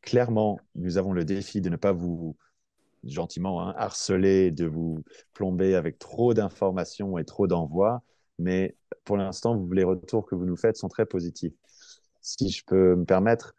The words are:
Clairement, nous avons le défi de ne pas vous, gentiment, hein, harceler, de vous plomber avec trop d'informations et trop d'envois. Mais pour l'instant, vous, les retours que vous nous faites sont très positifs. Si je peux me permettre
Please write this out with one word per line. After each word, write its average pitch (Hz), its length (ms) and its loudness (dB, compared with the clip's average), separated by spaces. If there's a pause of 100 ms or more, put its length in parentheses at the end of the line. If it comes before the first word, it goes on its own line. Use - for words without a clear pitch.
Clairement, 110 560 2 (160)
nous 87 240 -2
avons 95 140 0
le 87 120 0
défi 98 360 -4
de 92 80 -2
ne 85 80 -2
pas 98 160 2
vous, 85 440 -4 (680)
gentiment, 87 560 -6
hein, 92 160 -6
harceler, 95 720 2
de 82 160 -4
vous 80 360 -4 (320)
plomber 95 420 0
avec 80 240 -4
trop 120 340 0
d'informations 95 840 -2
et 80 60 -4
trop - 220 0
d'envois. 90 560 2 (360)
Mais 92 380 0 (280)
pour 104 120 0
l'instant, 101 400 -2
vous, 90 160 -4
les 95 120 4
retours 92 420 -2
que - 80 -6
vous 90 120 -4
nous 90 100 -2
faites 90 200 2
sont 95 120 -6
très 110 180 -2
positifs. 85 460 -6 (680)
Si - 300 -4
je - 140 -8
peux 92 320 6
me 87 80 0
permettre 101 540 2